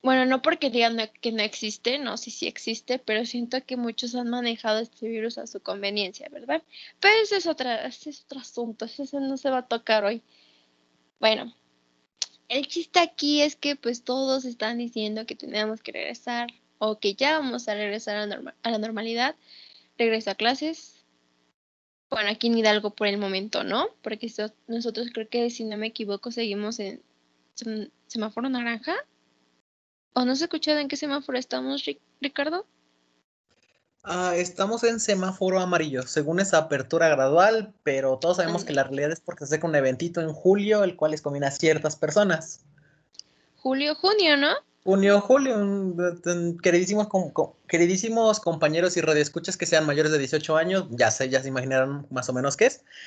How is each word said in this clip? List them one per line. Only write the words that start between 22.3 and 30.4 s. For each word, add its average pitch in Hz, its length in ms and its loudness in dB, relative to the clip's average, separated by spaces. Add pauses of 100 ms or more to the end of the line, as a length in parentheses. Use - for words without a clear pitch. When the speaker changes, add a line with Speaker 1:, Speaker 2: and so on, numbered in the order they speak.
Speaker 1:
aquí 220 160 -2
en 233 100 4
Hidalgo 214 340 4
por 208 160 -2
el 202 120 0
momento, 196 460 -4
¿no? 254 240 0 (140)
Porque 220 280 -8
so-, 214 220 -6 (140)
nosotros 233 460 -6
creo 220 160 -8
que, 240 220 0
si 233 140 -10
no 214 120 -6
me 214 120 -4
equivoco, 208 420 -6
seguimos 214 500 -4
en 196 220 -10 (520)
sem-, 220 360 -8 (160)
semáforo 226 420 -6
naranja. 240 480 -4 (1160)
¿O 254 100 2
no 254 100 2
se 277 100 -2